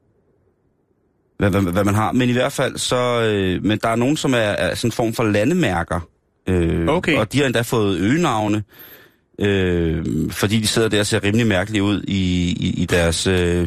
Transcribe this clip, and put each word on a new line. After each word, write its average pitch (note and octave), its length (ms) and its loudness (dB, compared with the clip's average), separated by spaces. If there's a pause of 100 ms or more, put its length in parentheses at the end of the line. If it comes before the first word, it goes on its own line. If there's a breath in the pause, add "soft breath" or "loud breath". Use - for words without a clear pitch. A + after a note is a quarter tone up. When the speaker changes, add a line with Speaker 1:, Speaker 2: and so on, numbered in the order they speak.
(1400)
Speaker 1:
hvad, G2 120 2
hvad, G2 100 0 (120)
hvad G2 120 0
man G#2 100 0
har. G#2+ 180 0
Men B2 160 2
i B2 40 0
hvert B2+ 200 0
fald, - 260 -4
så, B2 440 0
øh, G2 420 0
men G#2+ 180 0
der A#2 60 0
er A2+ 80 0
nogen, C3 200 0
som C#3 180 -2
er, B2 40 2
er G2+ 360 -2
sådan A2 140 -4
en G#2+ 40 -4
form A2+ 220 -2
for B2 100 -2
landemærker. G#2 760 0 (480)
Øh, E2+ 400 0
Speaker 2:
Okay. E3 280 0
Speaker 1:
og A2 160 0
de C3 60 0
har C#3+ 80 2
endda A#2+ 140 0
fået G#2 380 0
øgenavne, G#2+ 640 0 (800 loud breath)
øh, F2 640 2 (260)
fordi G#2+ 300 0
de G#2+ 60 -2
sidder A2 220 2
der G#2 120 0
og G2+ 60 0
ser G#2 180 0
rimelig A2 220 2
mærkelige G2+ 360 0
ud G2+ 200 0
i, F2+ 480 0
i, - 320 -2
i - 20 0
deres, E2+ 420 0
øh, F2 400 2